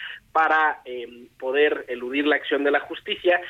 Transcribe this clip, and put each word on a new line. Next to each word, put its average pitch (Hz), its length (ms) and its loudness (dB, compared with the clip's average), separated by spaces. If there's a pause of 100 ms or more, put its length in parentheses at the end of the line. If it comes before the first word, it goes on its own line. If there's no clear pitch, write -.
(320)
para, 156 540 2
eh, 123 200 -10 (320)
poder 147 500 2
eludir 127 380 -4
la 147 100 2
acción 139 280 -2
de 143 60 4
la 143 100 2
justicia. 175 580 -2 (120)